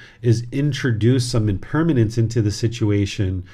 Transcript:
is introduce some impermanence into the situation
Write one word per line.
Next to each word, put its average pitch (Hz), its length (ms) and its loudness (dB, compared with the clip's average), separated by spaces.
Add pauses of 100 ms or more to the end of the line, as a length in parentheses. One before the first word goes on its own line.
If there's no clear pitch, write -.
(220)
is 120 320 2
introduce 127 760 0
some 107 200 0
impermanence 131 680 0
into 113 240 0
the 101 100 0
situation 101 920 -2 (100)